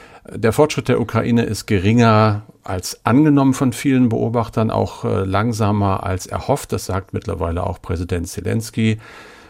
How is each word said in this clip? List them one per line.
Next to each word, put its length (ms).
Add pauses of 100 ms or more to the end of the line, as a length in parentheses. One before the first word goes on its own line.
(300)
Der 220
Fortschritt 360
der 120
Ukraine 440
ist 200
geringer 800 (200)
als 440
angenommen 480
von 180
vielen 380
Beobachtern, 600
auch, 360
äh, 180
langsamer 800
als 220
erhofft. 480
Das 100
sagt 300
mittlerweile 520
auch 140
Präsident 480
Zelensky. 720 (520)